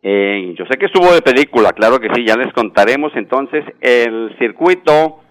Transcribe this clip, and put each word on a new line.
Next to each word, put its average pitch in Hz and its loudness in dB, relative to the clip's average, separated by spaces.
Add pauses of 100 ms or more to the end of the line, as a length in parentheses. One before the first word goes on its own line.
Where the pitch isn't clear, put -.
Eh, 196 -2
yo 180 -10
sé 131 -4
que 190 -2
estuvo 180 4
de 165 4
película, 123 2
claro 113 2
que 110 -6
sí, 123 -4
ya 110 2
les 127 -4
contaremos 123 0
entonces 135 -6 (160)
el 113 0
circuito 156 0